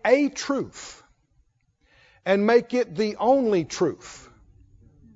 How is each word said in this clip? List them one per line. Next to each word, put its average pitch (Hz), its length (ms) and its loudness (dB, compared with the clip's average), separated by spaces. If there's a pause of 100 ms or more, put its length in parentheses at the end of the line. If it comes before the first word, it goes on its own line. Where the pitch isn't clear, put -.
a 269 240 4
truth - 760 -8 (1200)
and 202 200 2
make 240 280 2
it 240 220 -2
the 208 200 -2
only 220 480 2
truth, - 600 -6 (920)